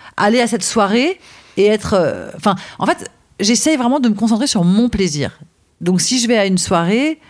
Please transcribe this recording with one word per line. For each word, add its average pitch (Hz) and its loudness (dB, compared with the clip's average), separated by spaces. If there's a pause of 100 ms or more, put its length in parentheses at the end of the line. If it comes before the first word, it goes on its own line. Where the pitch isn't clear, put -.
(180)
aller 214 2
à 240 2
cette 220 -4
soirée 233 0 (380)
et 196 4
être, 214 0
euh, 151 0
enfin, 196 0 (220)
en - -4
fait, 320 -4 (300)
j'essaye 240 2
vraiment 254 0
de 240 2
me 208 0
concentrer 214 0
sur 180 0
mon 208 2
plaisir. 151 -4 (420)
Donc, 175 0
si 254 -2
je 233 -2
vais 233 2
à 202 2
une 190 0
soirée, 208 0 (120)